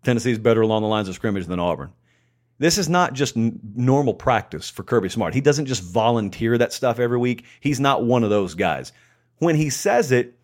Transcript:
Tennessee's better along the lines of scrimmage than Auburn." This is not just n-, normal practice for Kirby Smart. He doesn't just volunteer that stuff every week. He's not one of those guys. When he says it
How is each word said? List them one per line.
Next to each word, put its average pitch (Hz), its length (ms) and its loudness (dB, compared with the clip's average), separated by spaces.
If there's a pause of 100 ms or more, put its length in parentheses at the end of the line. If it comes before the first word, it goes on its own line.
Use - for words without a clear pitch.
Tennessee's 120 360 0
better 113 220 4
along 110 200 2
the 107 80 -2
lines 107 180 0
of 90 80 -8
scrimmage 98 300 -4
than 90 140 -6
Auburn." 85 320 -4 (640)
This 170 200 0
is 170 120 -2
not 180 240 2
just 131 240 -2
n-, 113 220 0 (160)
normal 127 380 2
practice - 560 -2
for - 140 -12
Kirby 98 260 0
Smart. 92 240 -2
He 131 80 0
doesn't 143 240 2
just 120 180 -6
volunteer 113 760 0
that 117 160 0
stuff 120 260 -2
every 120 180 0
week. 123 280 -2 (140)
He's 139 200 -2
not 139 240 2
one 120 200 2
of 104 60 2
those 98 240 0
guys. 80 380 -2 (460)
When 165 180 2
he 151 140 0
says 196 420 0
it 123 320 0